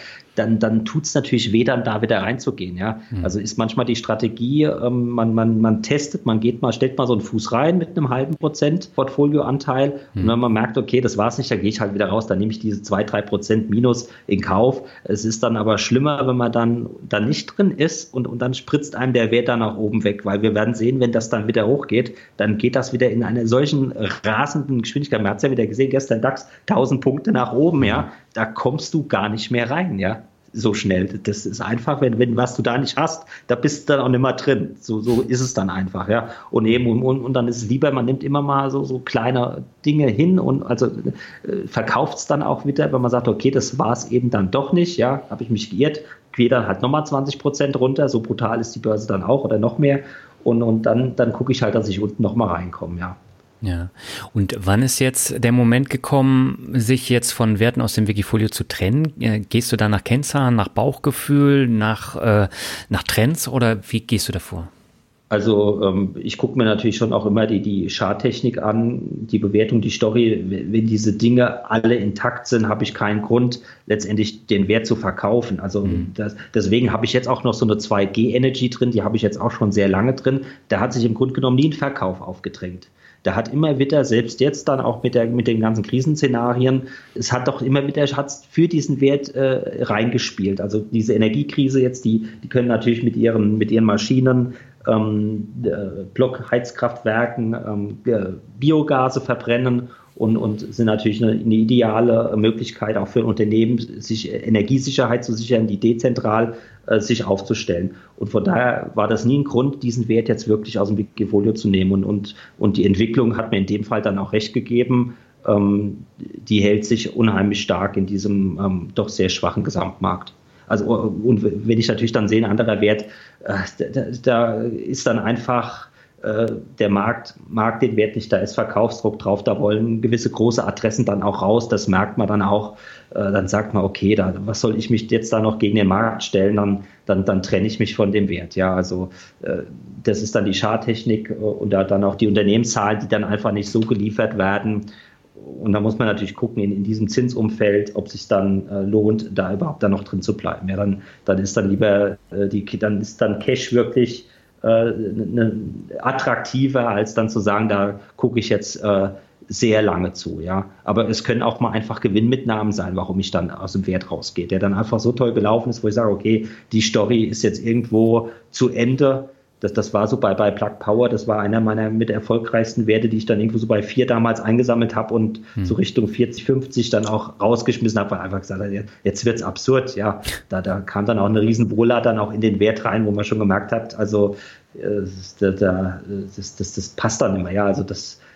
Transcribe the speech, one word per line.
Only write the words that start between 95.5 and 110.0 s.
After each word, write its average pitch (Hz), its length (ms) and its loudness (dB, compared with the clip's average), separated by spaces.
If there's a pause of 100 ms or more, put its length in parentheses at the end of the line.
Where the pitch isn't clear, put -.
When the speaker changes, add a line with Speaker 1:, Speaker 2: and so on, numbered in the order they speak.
Speaker 1:
äh, 95 420 -4 (100)
Blockheizkraftwerken, 120 1400 -2
ähm, 104 520 -8
äh, 104 220 0 (300)
Biogase 143 600 2
verbrennen 123 720 0 (240)
und, 110 240 2
und 107 220 -2 (120)
sind 117 140 2
natürlich 107 360 2
eine, 110 100 4
eine 110 220 0
ideale 113 840 4
Möglichkeit 110 580 -2
auch 98 120 -4
für - 120 -2
ein 113 60 0
Unternehmen, 113 500 2 (240)
sich 110 320 -6
Energiesicherheit 120 920 2
zu 117 100 -4
sichern, 110 320 0
die 101 120 -2
dezentral, 117 760 0 (320)
äh, 110 140 2
sich 110 260 -2
aufzustellen. 98 640 -2 (260)
Und 104 120 -6
von 107 160 0
daher 123 500 0
war 104 120 2
das 110 200 0
nie 135 120 4
ein 143 60 2
Grund, 139 380 0
diesen 117 260 -2